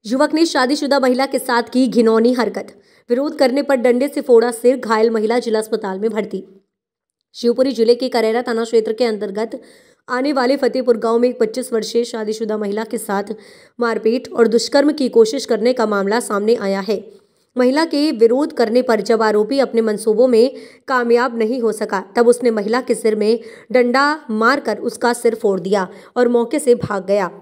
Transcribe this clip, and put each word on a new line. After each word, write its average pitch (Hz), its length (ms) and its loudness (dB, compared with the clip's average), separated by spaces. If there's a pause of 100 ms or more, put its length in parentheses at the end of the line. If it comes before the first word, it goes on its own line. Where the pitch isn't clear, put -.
युवक 285 260 0
ने 320 120 2
शादीशुदा 285 540 0
महिला 254 260 0
के 262 140 -4
साथ 240 240 -2
की 254 240 0
घिनौनी 226 460 2
हरकत। 202 340 -4 (420)
विरोध 285 280 -2
करने 269 240 2
पर 277 140 0
डंडे 247 320 2
से 294 140 -6
फोड़ा 233 300 4
सिर, 247 260 2
घायल 220 320 2
महिला 226 300 0
जिला 220 200 -2
अस्पताल 208 400 -6
में 220 100 -2
भर्ती। 196 340 -6 (920)
शिवपुरी 247 360 0
जिले 226 240 4
के 247 140 -4
करेरा 226 320 0
थाना 233 220 -4
क्षेत्र 226 300 0
के 240 120 0
अंतर्गत 214 560 -6 (480)
आने 262 240 -2
वाले 262 240 2
फतेहपुर 247 400 0
गांव 226 220 0
में 247 100 4
एक 247 100 -6
पच्चीस 233 340 -2
वर्षीय 226 300 -2
शादीशुदा 220 540 -6
महिला 208 260 -4
के 220 140 -8
साथ 202 260 -4 (560)
मारपीट 226 540 0
और 226 140 4
दुष्कर्म 277 440 2
की 269 180 -2
कोशिश 226 360 2
करने 233 280 0
का 240 120 0
मामला 202 340 0
सामने 220 360 0
आया 196 240 -4
है। 202 240 -4 (540)
महिला 262 280 2
के 302 260 -2
विरोध 247 420 2
करने 240 280 2
पर 220 200 0
जब 220 200 0
आरोपी 214 380 0
अपने 226 220 0
मंसूबों 220 460 0
में 247 280 4 (320)
कामयाब 240 500 0
नहीं 226 240 -2
हो 220 100 0
सका, 208 320 -6 (120)
तब 240 120 4
उसने 240 240 2
महिला 220 300 -2
के 254 140 -2
सिर 214 200 0
में 220 240 0 (320)
डंडा 269 580 2
मारकर 220 480 0
उसका 240 360 -2
सिर 226 220 0
फोड़ 196 240 -2
दिया 185 280 -2 (300)
और 247 100 2
मौके 240 320 0
से 240 160 4
भाग 196 300 -6
गया। 196 240 0 (120)